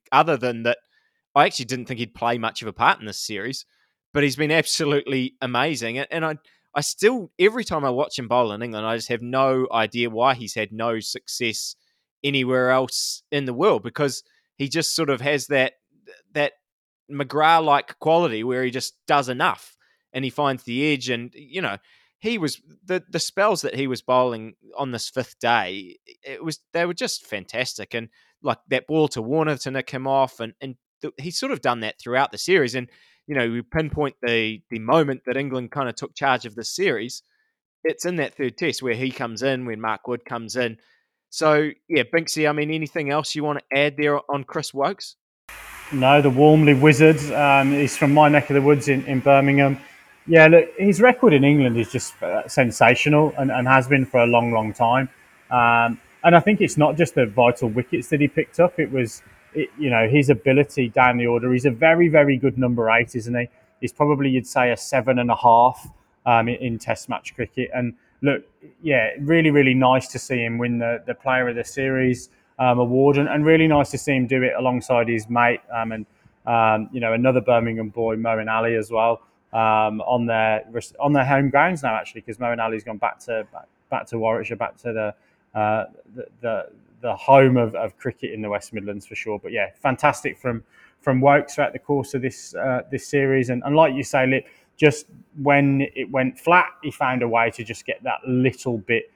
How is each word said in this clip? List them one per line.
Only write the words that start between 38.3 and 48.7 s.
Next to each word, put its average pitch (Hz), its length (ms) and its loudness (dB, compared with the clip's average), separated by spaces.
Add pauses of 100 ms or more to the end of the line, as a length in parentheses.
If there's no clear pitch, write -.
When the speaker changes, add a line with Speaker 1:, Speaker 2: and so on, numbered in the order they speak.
Speaker 1:
third 127 220 -6
test - 260 -6
where 123 120 -4
he 131 160 -6
comes 117 320 -10
in, 131 240 -4
when 110 140 -10
Mark 110 280 -6
Wood 120 160 -8
comes 117 320 -12
in. 117 220 -4 (520)
So, 151 400 0 (180)
yeah, 151 140 0
Binksy, 160 460 -2
I 147 40 -2
mean, 151 180 -4
anything 156 400 -6
else 147 240 -4
you 151 100 -6
want 147 140 -4
to 135 200 -6
add 147 180 0
there 147 220 0 (120)
on 139 140 -6
Chris - 300 -10
Woakes? 147 420 -4 (760)
Speaker 2:
No, 139 280 6
the 139 100 6
Warmley 147 480 8
Wizard, 151 400 8 (140)
um, 139 400 4
he's 143 240 0
from 143 160 2
my 151 160 8
neck 147 220 2
of 139 40 0
the 139 80 4
woods 143 260 4